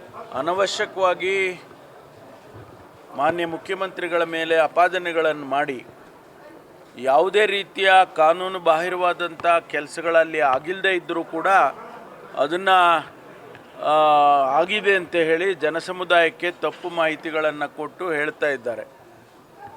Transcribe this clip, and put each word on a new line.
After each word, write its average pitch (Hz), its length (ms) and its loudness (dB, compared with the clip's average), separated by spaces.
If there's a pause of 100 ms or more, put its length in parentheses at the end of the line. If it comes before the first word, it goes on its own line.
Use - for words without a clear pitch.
(340)
ಅನವಶ್ಯಕವಾಗಿ 185 1300 -2 (1500)
ಮಾನ್ಯ 165 300 -2
ಮುಖ್ಯಮಂತ್ರಿಗಳ 175 800 -6
ಮೇಲೆ 165 320 -2
ಆಪಾದನೆಗಳನ್ನು 160 880 0
ಮಾಡಿ, 135 400 -4 (1120)
ಯಾವುದೇ 165 480 2
ರೀತಿಯ 196 460 0 (240)
ಕಾನೂನು 180 440 2
ಬಾಹಿರವಾದಂಥ 170 840 0 (220)
ಕೆಲಸಗಳಲ್ಲಿ 160 720 0
ಆಗಿಲ್ಲದೆ 165 560 0
ಇದ್ದರೂ 165 280 -4
ಕೂಡ 160 240 -6 (920)
ಅದನ್ನು, 175 720 2 (760)
ಆ, 151 100 0 (680)
ಆಗಿದೆ 196 360 0
ಅಂತ 175 200 -4
ಹೇಳಿ 165 400 0
ಜನಸಮುದಾಯಕ್ಕೆ 170 960 0
ತಪ್ಪು 160 380 -6
ಮಾಹಿತಿಗಳನ್ನು 156 840 -4
ಕೊಟ್ಟು 151 360 -8
ಹೇಳ್ತಾ 151 360 -4
ಇದ್ದಾರೆ. 117 400 -6 (880)